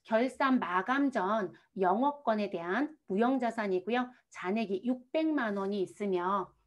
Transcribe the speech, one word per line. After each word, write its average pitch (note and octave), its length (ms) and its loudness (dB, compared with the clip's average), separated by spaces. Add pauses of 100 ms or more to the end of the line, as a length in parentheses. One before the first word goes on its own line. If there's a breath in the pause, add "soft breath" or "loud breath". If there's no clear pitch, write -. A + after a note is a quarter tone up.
결산 C4 560 2
마감 F#3+ 520 0
전 A3 420 0 (260 loud breath)
영업권에 G#3+ 680 2
대한 G3+ 460 -4 (120)
무형자산이고요. A#3 1000 0 (220 loud breath)
잔액이 G3 540 -4
육백만 C4 720 -2
원이 G3 240 -2
있으며, F#3 680 -2 (180)